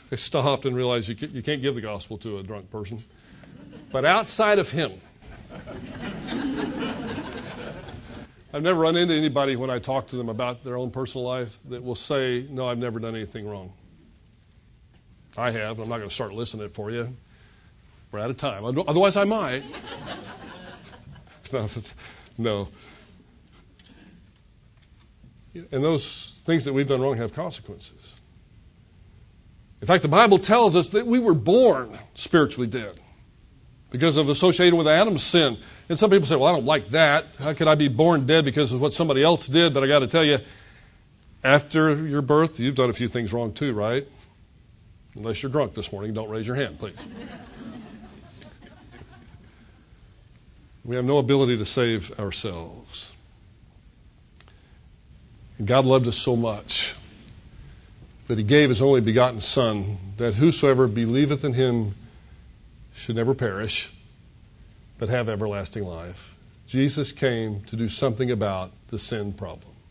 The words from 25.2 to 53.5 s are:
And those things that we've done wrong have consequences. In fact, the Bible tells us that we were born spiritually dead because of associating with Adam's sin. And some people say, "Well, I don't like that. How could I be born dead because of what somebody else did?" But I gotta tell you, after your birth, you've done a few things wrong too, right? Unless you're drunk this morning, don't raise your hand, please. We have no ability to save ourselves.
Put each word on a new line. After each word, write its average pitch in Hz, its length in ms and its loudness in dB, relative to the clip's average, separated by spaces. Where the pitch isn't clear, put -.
And 147 300 -6
those - 600 -4
things 160 180 2
that 139 80 -4
we've 135 160 0
done 131 140 2
wrong 135 160 0
have 113 160 -6
consequences. - 800 -14
In 101 60 -10
fact, 170 140 4
the 156 60 0
Bible 196 320 6
tells 214 380 4
us 170 120 2
that 226 160 0
we 240 140 2
were 220 140 4
born 147 680 4
spiritually 135 520 0
dead 107 300 -8
because 131 260 2
of 147 140 2
associating 175 480 6
with 156 100 2
Adam's 170 360 4
sin. 143 340 2
And 165 100 -2
some 214 100 6
people 190 160 6
say, 147 120 2
"Well, 131 100 6
I 175 60 6
don't 123 120 0
like 139 260 0
that. 156 440 4
How 147 180 -4
could 156 140 0
I 151 80 8
be 147 140 4
born 147 360 4
dead 156 200 4
because 135 260 0
of 127 80 -2
what 143 140 0
somebody 147 280 2
else 160 280 4
did?" 160 240 4
But 135 100 0
I 135 40 2
gotta 139 200 4
tell 160 160 2
you, 147 160 4
after 147 540 4
your 147 140 0
birth, 147 400 2
you've 135 140 -2
done 127 140 4
a 107 40 0
few 117 160 -4
things 113 240 -4
wrong 117 180 -4
too, 135 220 -4
right? 117 340 -2
Unless 107 260 -6
you're 135 80 -6
drunk 131 220 0
this - 180 -8
morning, 104 220 -8
don't 110 160 -8
raise 110 180 -6
your 123 80 -4
hand, 110 240 -6
please. 101 160 -12
We 120 120 -6
have 123 100 -2
no 139 140 4
ability 127 380 4
to 104 80 -4
save 113 540 -2
ourselves. 92 960 -10